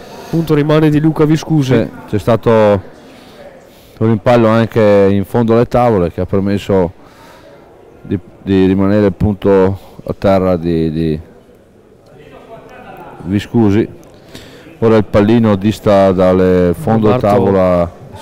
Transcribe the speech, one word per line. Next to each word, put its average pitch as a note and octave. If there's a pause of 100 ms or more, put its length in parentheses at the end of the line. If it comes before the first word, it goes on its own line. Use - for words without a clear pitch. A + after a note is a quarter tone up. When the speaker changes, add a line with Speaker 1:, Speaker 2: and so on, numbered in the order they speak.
(300)
Speaker 1:
Punto D#3+
rimane D3+
di D3
Luca D#3
Viscusi. D3
Speaker 2:
Sì, A2 (200)
c'è G#2
stato A#2
un -
rimpallo A#2
anche G#2+
in G2
fondo A#2
alle A#2+
tavole A2
che -
ha F2+
permesso G2 (1120)
di, - (260)
di F#2+
rimanere G2
appunto G2 (260)
a -
terra F#2
di, E2
di D#2+ (2000)
Viscusi. G#2 (840)
Ora A2+
il G#2
pallino A2
dista G2
dal F#2
fondo A2
Speaker 1:
Roberto G#2+
Speaker 2:
tavola F#2+ (320)